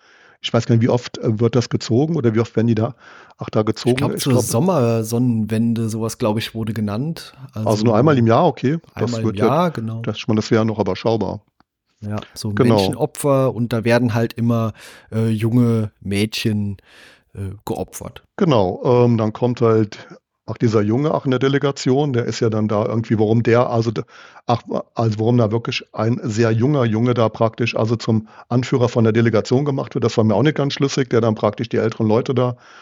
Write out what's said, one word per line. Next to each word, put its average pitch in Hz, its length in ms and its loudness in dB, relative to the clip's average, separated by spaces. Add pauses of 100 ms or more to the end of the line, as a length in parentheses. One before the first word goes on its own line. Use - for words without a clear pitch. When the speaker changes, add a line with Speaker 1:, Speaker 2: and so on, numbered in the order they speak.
(420)
Speaker 1:
ich - 120 -6
weiß 117 120 2
gar 117 100 4
nicht, 113 80 4
wie 120 60 2
oft, - 280 -2
äh, 110 220 -2
wird 117 160 2
das 120 140 2
gezogen 147 460 0
oder 117 200 0
wie 113 40 2
oft 110 160 -4
werden 113 120 2
die 117 80 2
da, 117 200 -2 (420)
ach, - 120 -12
da 110 140 0
gezogen? 110 280 0
Speaker 2:
Ich 127 60 0
glaub, 147 180 -2
Speaker 1:
Ich - 80 -6
Speaker 2:
zur 135 100 2
Speaker 1:
glaub 104 100 2
Speaker 2:
Sommersonnenwende, 117 1500 0
sowas, 110 280 -6
glaub 107 200 0
ich, - 180 -6
wurde 113 180 -4
genannt. 110 600 -6 (200)
Also 110 160 -2
Speaker 1:
Also 107 160 2
nur 117 120 4
einmal 143 200 6
im 117 100 4
Jahr, 127 200 6
okay. 139 320 0 (160)
Das - 80 -4
Speaker 2:
einmal 113 180 -4
im 113 60 -2
Speaker 1:
wird 101 120 -2
ja 110 80 2
Speaker 2:
Jahr, 160 240 2
genau. 113 300 -8
Speaker 1:
das, 110 160 -6
ich - 100 -8
meine, 107 120 2
das - 120 -4
wäre 110 140 4
noch 110 140 -2
überschaubar. 98 600 -2 (600)
Speaker 2:
Ja, 104 200 -8 (120)
so - 160 -10
ein 101 60 -6
Speaker 1:
Genau. 123 140 4
Speaker 2:
Menschenopfer 127 840 2
und 117 200 -4
da 113 100 -2
werden 117 300 2
halt 117 200 -2
immer, 117 400 -2 (380)
äh, 113 180 0
junge 113 720 2
Mädchen, 101 760 -2 (560)
äh, 98 220 -10 (100)
geopfert. - 580 -10 (140)
Speaker 1:
Genau, 127 440 2 (240)
ähm, 120 120 2
dann 110 160 -2
kommt 123 280 -2
halt 110 460 0 (380)
auch 113 120 -10
dieser 113 240 2
Junge 120 320 0
auch 139 120 -4
in 135 60 0
der 127 80 0
Delegation, 139 760 0
der 120 120 0
ist 117 140 -6
ja 117 100 2
dann 107 180 0
da 107 180 0
irgendwie, 113 340 -4
warum 110 240 2
der, 120 260 2
also 117 220 0
d-, 104 100 -4 (460)
ach, 120 160 0 (320)
also 110 240 0
warum 120 180 2
da 110 140 2
wirklich 117 320 -6 (100)
ein 113 300 -4
sehr 113 280 0
junger 123 340 2
Junge 117 280 0
da 113 160 2
praktisch, - 460 -2
also 117 200 0
zum 110 320 0 (200)
Anführer 123 420 0
von 117 140 2
der 110 100 4
Delegation 117 500 2
gemacht 139 300 -4
wird, 123 100 -2
das 117 140 0
war 113 60 4
mir 110 100 4
auch 98 80 2
nicht 151 160 2
ganz 139 160 -2
schlüssig, 139 360 -2
der 117 120 2
dann 110 140 2
praktisch 110 340 -2
die 117 80 -2
älteren 110 300 -2
Leute 110 260 0
da 123 240 0 (240)